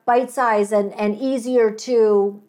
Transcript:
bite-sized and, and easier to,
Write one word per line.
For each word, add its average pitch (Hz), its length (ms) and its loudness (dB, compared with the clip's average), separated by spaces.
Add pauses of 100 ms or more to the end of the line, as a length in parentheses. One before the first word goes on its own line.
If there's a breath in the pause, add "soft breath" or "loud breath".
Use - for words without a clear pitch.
bite-sized 240 680 0
and, 202 200 0
and 208 240 -4
easier 247 520 0
to, 208 800 0